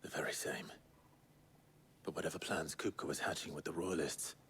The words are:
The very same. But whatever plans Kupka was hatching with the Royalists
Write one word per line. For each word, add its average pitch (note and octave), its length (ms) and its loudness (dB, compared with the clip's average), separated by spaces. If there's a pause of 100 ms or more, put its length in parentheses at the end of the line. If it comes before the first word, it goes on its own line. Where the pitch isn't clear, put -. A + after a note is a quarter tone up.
The - 60 -8
very - 240 0
same. - 400 -2 (1300)
But - 140 -2
whatever - 220 0
plans - 360 0
Kupka - 320 0
was - 140 2
hatching - 340 0
with - 100 -4
the - 80 -2
Royalists E2 600 2 (160)